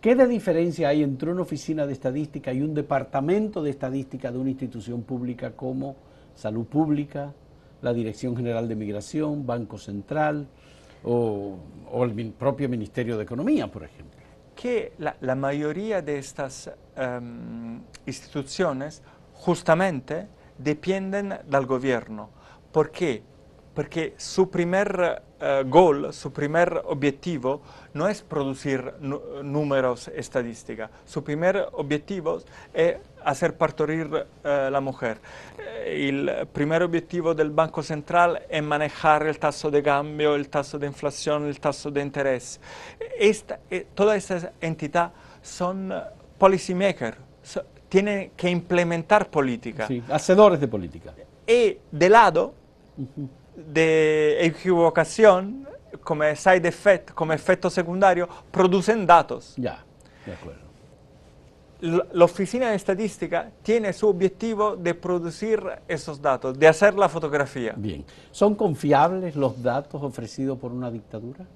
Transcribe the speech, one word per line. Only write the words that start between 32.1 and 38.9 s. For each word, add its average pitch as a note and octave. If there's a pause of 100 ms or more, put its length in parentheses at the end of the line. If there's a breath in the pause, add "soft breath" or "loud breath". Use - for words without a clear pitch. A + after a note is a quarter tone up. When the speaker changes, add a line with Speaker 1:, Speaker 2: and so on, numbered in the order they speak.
Speaker 2:
es E3 (280)
hacer D3+
partir, D#3 (340)
eh, C#3+
la C#3
mujer. C3 (400 loud breath)
Eh, D3
el C#3
primer D#3
objetivo E3+
del D3+
Banco D#3+
Central E3
es D#3
manejar D3+